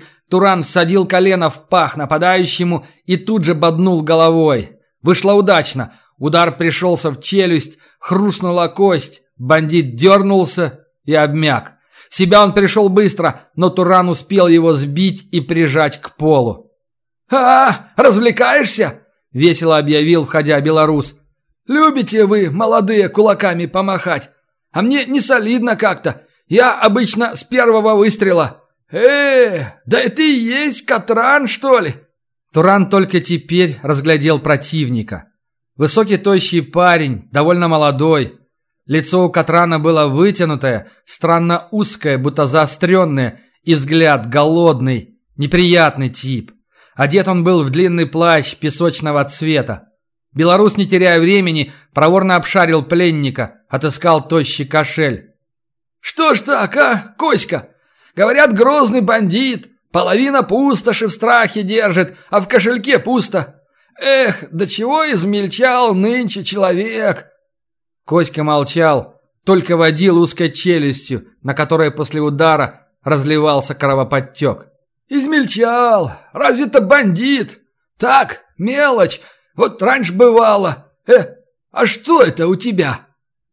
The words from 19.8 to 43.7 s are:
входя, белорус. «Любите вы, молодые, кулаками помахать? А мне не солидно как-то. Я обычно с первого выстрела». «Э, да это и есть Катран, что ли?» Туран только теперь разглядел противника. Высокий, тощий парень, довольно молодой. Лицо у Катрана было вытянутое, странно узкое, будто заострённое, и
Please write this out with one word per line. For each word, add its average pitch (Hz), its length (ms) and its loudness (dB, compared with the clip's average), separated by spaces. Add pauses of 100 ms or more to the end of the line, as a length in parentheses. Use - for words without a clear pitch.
входя, 147 360 0
белорус. 156 560 0 (500)
«Любите 262 600 2
вы, 196 240 0
молодые, 208 580 0
кулаками 196 580 0
помахать? 185 640 -4 (400)
А 185 120 -4
мне 254 240 0
не 262 140 -2
солидно 233 540 0
как-то. 180 480 -4 (240)
Я 226 320 2
обычно 220 560 0
с - 80 -14
первого 220 540 2
выстрела». 190 640 0 (300)
«Э, 240 800 2 (140)
да 214 120 0
это 262 240 -2
и 294 160 2
есть 254 480 -4
Катран, 240 640 0
что 254 320 2
ли?» 156 160 -4 (560)
Туран 190 360 2
только 190 320 0
теперь 170 640 -2
разглядел 147 560 0
противника. 131 920 -4 (440)
Высокий, 196 420 0
тощий 185 440 0
парень, 160 720 0
довольно 170 340 0
молодой. 151 720 0 (480)
Лицо 160 380 0
у 170 60 0
Катрана 165 500 0
было 156 260 2
вытянутое, 139 840 -2 (120)
странно 170 680 -2
узкое, 208 440 -4
будто 147 300 -2
заострённое, 151 920 0 (240)
и 165 100 2